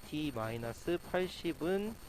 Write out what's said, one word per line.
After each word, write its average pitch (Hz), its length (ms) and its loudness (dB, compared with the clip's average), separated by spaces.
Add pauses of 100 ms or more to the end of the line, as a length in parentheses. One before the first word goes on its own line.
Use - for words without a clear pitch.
티 151 280 0
마이너스 117 640 0 (120)
팔십은 185 840 2 (140)